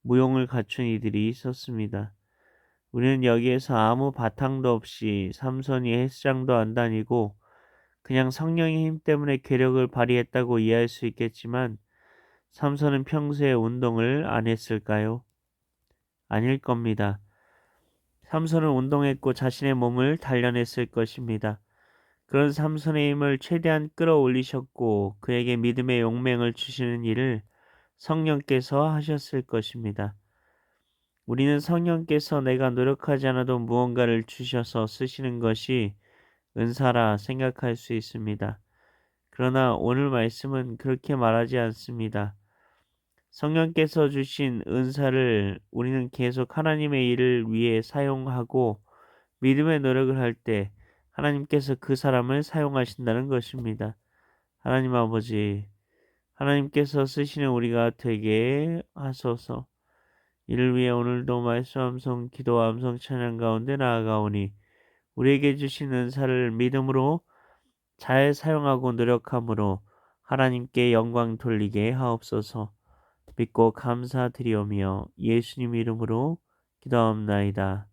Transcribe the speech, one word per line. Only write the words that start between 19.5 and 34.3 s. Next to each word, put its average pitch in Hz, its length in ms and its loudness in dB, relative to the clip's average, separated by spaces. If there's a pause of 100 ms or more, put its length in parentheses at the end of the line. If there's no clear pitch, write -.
몸을 127 440 2
단련했을 120 680 0
것입니다. 113 720 -4 (720)
그런 143 180 4
삼손의 151 600 0
힘을 143 260 2
최대한 160 560 0
끌어올리셨고 127 1300 0
그에게 123 360 0
믿음의 120 460 2
용맹을 120 520 0
주시는 120 520 -6
일을 113 380 0 (540)
성령께서 147 920 0
하셨을 147 540 -4
것입니다. 107 720 -6 (1120)
우리는 139 320 2
성령께서 165 800 0
내가 127 300 2
노력하지 135 560 0
않아도 127 320 0
무언가를 120 640 2
주셔서 117 640 -4